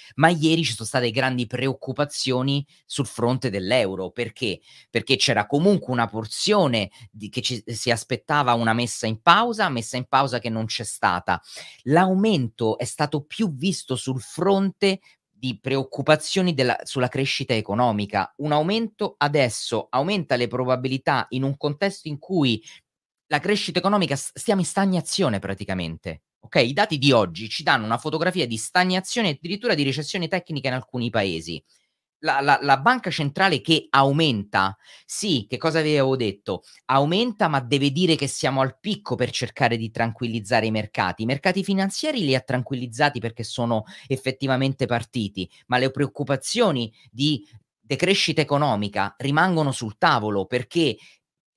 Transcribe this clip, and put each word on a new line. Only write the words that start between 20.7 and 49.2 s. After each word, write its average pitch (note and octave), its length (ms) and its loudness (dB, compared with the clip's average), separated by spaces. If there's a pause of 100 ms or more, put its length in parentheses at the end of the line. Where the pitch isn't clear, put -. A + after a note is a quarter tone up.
in B2+ 120 -2
un C#3 160 -2
contesto D#3 500 -4
in C#3+ 100 -8
cui C#3 460 0 (640)
la D3 140 0
crescita F#3 380 -2
economica F#3 380 2
s-, - 160 -8
stiamo G3 300 0
in D#3 40 0
stagnazione F3+ 760 0
praticamente, F2+ 840 -6 (180)
ok? - 220 2
I A#2+ 100 2
dati G3 240 2
di C3+ 160 6
oggi G2+ 380 2
ci - 120 -8
danno C3+ 220 2
una A2+ 140 0
fotografia D#3+ 480 -2
di A#2 100 -4
stagnazione F#3 720 0
e D3 40 0
addirittura G3+ 420 -4
di D3 80 0
recessione D3 460 -2
tecnica D#3+ 400 -4
in B2+ 60 -2
alcuni A#2+ 360 -4
paesi. E2+ 520 -2 (600)
La, C#3 160 0
la, C#3 220 4
la C#3 160 4
banca A3+ 320 2
centrale D3+ 500 0
che D#3+ 300 2
aumenta, C3 840 2 (300)
sì, D3+ 420 -2
che B2+ 120 -8
cosa D#3+ 240 0
vi D3+ 80 2
avevo C3+ 260 4
detto? G2+ 460 -4 (240)
Aumenta, E3+ 600 2
ma C#3 120 0
deve C3+ 300 2
dire D#3+ 260 2
che C#3 120 -4
siamo C3+ 340 0
al C3 180 -2
picco G3+ 340 -4
per A#2+ 160 -2
cercare A#2+ 460 -2
di A2+ 140 -4
tranquillizzare A2+ 720 -2
i A2 60 0
mercati. G#2 540 -2
I - 20 -2
mercati F3+ 360 0
finanziari G3 600 -2
li C3 100 2
ha B2+ 60 2
tranquillizzati B2+ 800 -2
perché A2+ 220 -8
sono A#2 420 -2 (220)
effettivamente C3+ 800 -2
partiti, G#2+ 640 -4 (160)
ma B2 100 0
le C3 140 2
preoccupazioni C#3 1000 -2 (200)
di C#3 360 -2 (320)
decrescita E3+ 640 0
economica G#2 800 0
rimangono D3+ 520 2